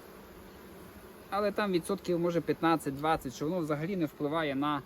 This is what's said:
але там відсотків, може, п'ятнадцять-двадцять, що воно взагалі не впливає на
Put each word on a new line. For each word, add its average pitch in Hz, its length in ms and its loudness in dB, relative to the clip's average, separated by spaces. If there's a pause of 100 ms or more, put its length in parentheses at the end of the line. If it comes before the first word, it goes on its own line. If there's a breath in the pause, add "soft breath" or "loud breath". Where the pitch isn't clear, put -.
(1300)
але 202 220 2
там 208 200 2
відсотків, 175 480 2
може, 170 220 4
п'ятнадцять-двадцять, 151 920 2
що - 120 -4
воно 180 140 0
взагалі 156 360 0
не 165 100 2
впливає 147 500 0
на 147 300 2